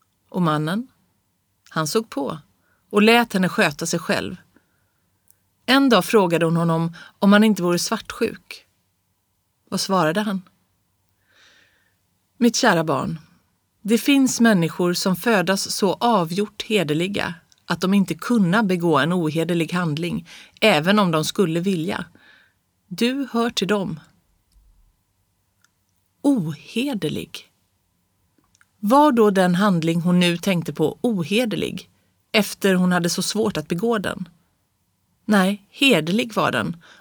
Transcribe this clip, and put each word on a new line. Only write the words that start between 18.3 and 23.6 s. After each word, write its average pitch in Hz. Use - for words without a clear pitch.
begå 175
en 147
ohederlig 165
handling, 165
även 196
om 185
de 156
skulle 165
vilja. 180
Du 247
hör 233
till 202